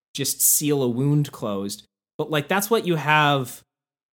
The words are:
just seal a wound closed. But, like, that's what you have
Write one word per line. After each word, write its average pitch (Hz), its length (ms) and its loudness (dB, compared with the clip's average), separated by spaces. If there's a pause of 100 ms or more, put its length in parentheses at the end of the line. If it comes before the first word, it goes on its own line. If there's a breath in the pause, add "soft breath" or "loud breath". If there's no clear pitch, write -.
(140)
just - 260 -4
seal 143 420 2
a 123 60 2
wound 143 440 0
closed. 101 520 -8 (320)
But, 151 140 -6
like, 151 180 -2
that's 196 220 0
what 226 160 2
you 175 100 2
have 143 640 2 (580)